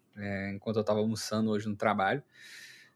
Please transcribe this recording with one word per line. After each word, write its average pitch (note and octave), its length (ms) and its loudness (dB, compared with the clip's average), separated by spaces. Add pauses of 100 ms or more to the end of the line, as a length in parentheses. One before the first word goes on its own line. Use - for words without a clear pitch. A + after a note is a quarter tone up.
(160)
É, G2+ 360 -4
enquanto G#2+ 240 -4
eu G#2+ 80 4
tava G#2+ 160 2
almoçando A2 500 0
hoje G#2+ 180 0
no G2+ 60 -2
trabalho. G#2 480 2 (720)